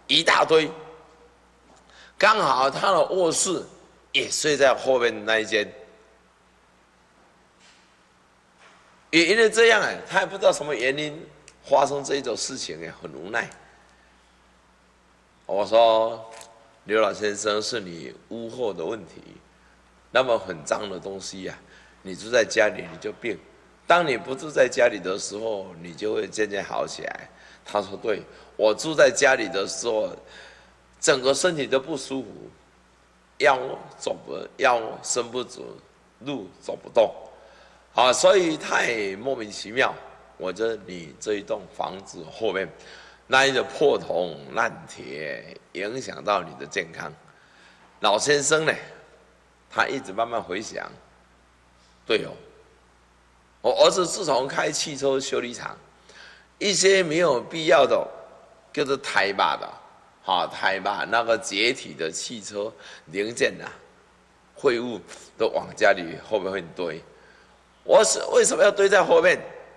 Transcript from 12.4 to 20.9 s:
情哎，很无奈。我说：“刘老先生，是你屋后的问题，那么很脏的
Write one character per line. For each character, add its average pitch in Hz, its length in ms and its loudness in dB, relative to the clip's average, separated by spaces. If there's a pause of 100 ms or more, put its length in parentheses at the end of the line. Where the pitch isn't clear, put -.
情 80 240 -10
哎， 80 200 -12
很 85 120 -14
无 78 160 -12
奈。 117 200 -4 (2000)
我 101 200 -2
说 113 640 4 (540)
：“刘 107 160 0
老 101 120 2
先 101 240 -4
生， 104 240 -2
是 113 180 -6
你 85 340 -12 (160)
屋 113 200 -10
后 117 240 -4
的 85 100 -8
问 107 220 -6
题， - 160 -20 (880)
那 123 140 2
么 117 160 2
很 92 260 -10
脏 107 240 -4
的 92 80 -8